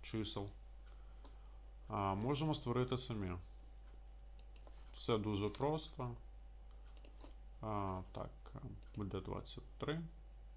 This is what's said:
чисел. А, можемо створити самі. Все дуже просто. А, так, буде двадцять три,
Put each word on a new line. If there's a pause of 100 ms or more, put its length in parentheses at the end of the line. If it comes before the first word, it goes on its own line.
чисел. (1400)
А,
можемо
створити
самі. (1600)
Все
дуже
просто. (1500)
А, (100)
так, (640)
буде
двадцять (140)
три, (560)